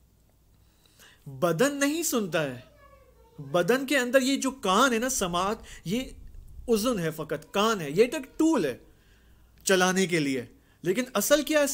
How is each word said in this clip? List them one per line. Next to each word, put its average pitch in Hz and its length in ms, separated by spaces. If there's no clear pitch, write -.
بدن 170 540
نہیں 294 220
سنتا 190 420
ہے، 127 140
بدن 175 480
کے 285 120
اندر 247 240
یہ 269 140
جو 254 140
کان 220 300
ہے 226 60
نا، 247 100
سماعت، 190 540
یہ 220 180
اذن 226 300
ہے 165 120
فقط، 151 440
کان 208 260
ہے، 147 100
یہ 196 200
تو 320 60
ایک - 220
ٹول 311 260
ہے 123 120
چلانے 185 420
کے 165 140
لیے، 135 240
لیکن 196 300
اصل 285 280
کیا 302 180
ہے؟ 285 140